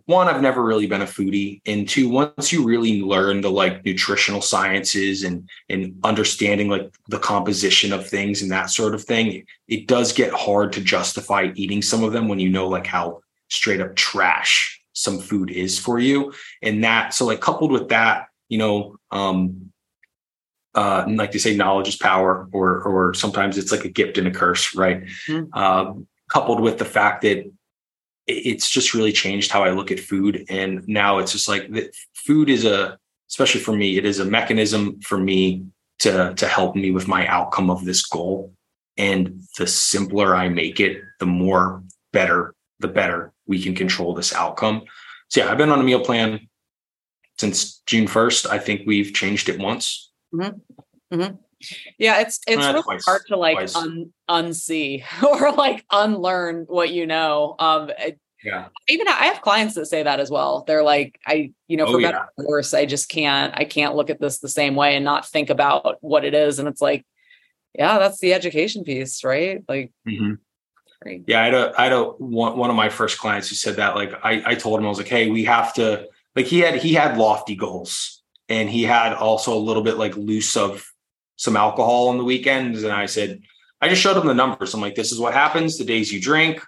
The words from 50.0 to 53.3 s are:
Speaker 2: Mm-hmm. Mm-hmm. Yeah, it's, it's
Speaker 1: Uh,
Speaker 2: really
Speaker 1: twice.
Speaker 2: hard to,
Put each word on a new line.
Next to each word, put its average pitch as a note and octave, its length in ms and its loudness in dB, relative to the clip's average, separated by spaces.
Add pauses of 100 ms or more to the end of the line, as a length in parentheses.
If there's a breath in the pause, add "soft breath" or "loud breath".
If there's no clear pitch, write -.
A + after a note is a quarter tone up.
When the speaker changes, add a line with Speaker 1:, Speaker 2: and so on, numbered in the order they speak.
Speaker 2:
Mm-hmm. - 800 -10
Mm-hmm. F#3+ 220 -4 (640 loud breath)
Yeah, G#3+ 220 4
it's, A3+ 260 -4
it's A3 200 2
Speaker 1:
Uh, C#3 60 2
Speaker 2:
really D#4 100 0
Speaker 1:
twice. F#3+ 240 -6
Speaker 2:
hard F#3+ 220 2
to, G3+ 80 0